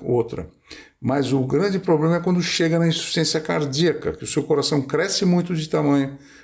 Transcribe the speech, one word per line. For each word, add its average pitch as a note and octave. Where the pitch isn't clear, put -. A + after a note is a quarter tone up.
outra. A#2+
Mas C3
o C3+
grande F3
problema E3
é -
quando F3+
chega E3
na E3
insuficiência D#3+
cardíaca, D3+
que -
o -
seu -
coração C#3+
cresce F3+
muito F3
de D#3
tamanho, C#3+